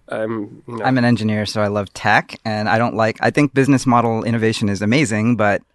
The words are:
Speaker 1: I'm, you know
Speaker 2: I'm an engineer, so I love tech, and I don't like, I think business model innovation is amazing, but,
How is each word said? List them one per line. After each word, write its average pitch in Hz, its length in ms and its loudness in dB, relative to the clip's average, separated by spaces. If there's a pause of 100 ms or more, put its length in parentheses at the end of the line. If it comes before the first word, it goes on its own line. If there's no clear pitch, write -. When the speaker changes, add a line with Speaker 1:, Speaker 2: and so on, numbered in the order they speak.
Speaker 1:
I'm, 110 600 -8
you 120 100 -12
know - 80 -6
Speaker 2:
I'm 131 120 2
an 120 80 0
engineer, 107 400 0
so 107 160 -4
I 104 60 0
love 101 260 -4
tech, - 520 0
and 107 240 -4
I 110 80 2
don't 117 180 0
like, 110 260 0
I 117 80 2
think 147 240 0
business 135 320 2
model 117 380 2
innovation 113 460 0
is 98 120 -2
amazing, 113 540 2
but, 101 260 0 (140)